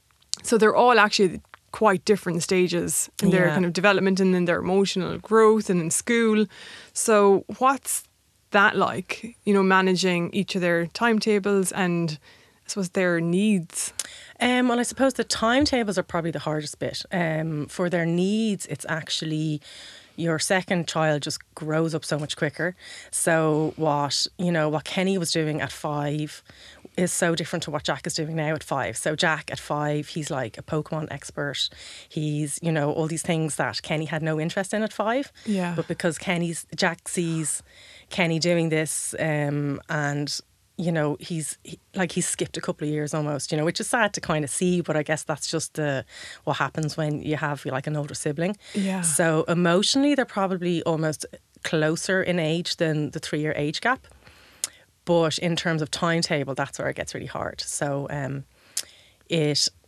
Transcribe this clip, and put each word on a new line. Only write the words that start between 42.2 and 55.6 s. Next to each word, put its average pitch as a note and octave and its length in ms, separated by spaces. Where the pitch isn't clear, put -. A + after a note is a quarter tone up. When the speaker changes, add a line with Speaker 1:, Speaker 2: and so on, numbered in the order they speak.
Speaker 2:
skipped - 300
a - 20
couple F3 260
of D3 60
years D3+ 220
almost, D3 380
you D#3+ 60
know, D3+ 60
which G3+ 160
is A3 80
sad A3 260
to F#3+ 60
kinda D3+ 280
see, F3+ 340
but D#3 140
I D3+ 60
guess D#3 200
that's - 280
just - 240
the, C#3+ 300
what D3 140
happens D3 400
when D3+ 240
you D3+ 140
have, D3 280
like, C3 220
an D3+ 100
older D3 180
sibling. E3 400
Speaker 1:
Yeah. F#3+ 260
Speaker 2:
So E3 480
emotionally, F#3 680
they're C4 120
probably F3+ 560
almost D#3 420
closer E3 580
in F3+ 160
age E3 380
than D3+ 360
the D#3+ 80
three-year D3+ 360
age D3 240
gap. B3 260
But E3 340
in E3+ 180
terms D#3+ 260